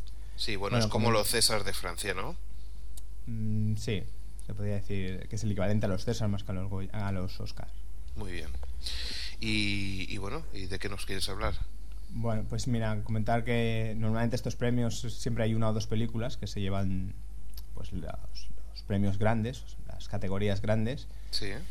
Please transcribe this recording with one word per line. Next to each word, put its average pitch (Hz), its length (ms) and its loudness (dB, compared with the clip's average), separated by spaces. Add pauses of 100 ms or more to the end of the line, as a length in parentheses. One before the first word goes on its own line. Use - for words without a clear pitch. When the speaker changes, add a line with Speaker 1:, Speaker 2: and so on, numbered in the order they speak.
(360)
Speaker 1:
Sí, 113 220 0
bueno, 101 180 0
Speaker 2:
Bueno, 117 100 4
Speaker 1:
es 107 60 0
como 107 140 2
Speaker 2:
como 113 120 6
Speaker 1:
los 104 120 4
César 110 340 4
de 95 100 4
Francia, 92 400 0
¿no? 110 220 -2 (920)
Speaker 2:
Mm, 107 500 2
sí, 104 260 -2 (420)
se - 80 -2
podría 104 220 0
decir 95 540 0
que 110 80 -4
es 101 60 -2
el 107 80 2
equivalente 101 340 2
a 104 40 2
los 92 140 0
César 113 240 0
más 98 160 0
que - 80 -4
a 95 40 -2
los 92 140 -2
Goya, 95 200 -2 (180)
a 98 60 0
los 92 260 -2
Oscar. - 300 -2 (480)
Speaker 1:
Muy 104 160 -2
bien. 85 160 -4 (880)
Y, 101 760 0
y 101 40 -2
bueno, 104 260 -4 (100)
¿y 98 140 -2
de 92 120 -2
qué - 100 -2
nos 98 160 -4
quieres 95 240 0
hablar? 104 260 0 (560)
Speaker 2:
Bueno, 113 380 0
pues 113 180 -2
mira, 110 360 0
comentar 110 400 2
que 113 540 0
normalmente 113 380 2
estos 117 200 -2
premios 120 440 2
siempre 117 460 0
hay 110 100 2
una 113 140 4
o 113 40 2
dos 104 140 0
películas 113 500 0
que - 100 -4
se - 140 -4
llevan, 95 520 0 (600)
pues, - 200 0
los, 90 100 -2
los - 840 0
premios 101 320 2
grandes, 110 460 2 (240)
las - 220 -4
categorías 98 520 2
grandes. 110 460 0 (240)
Speaker 1:
Sí. 101 200 2 (200)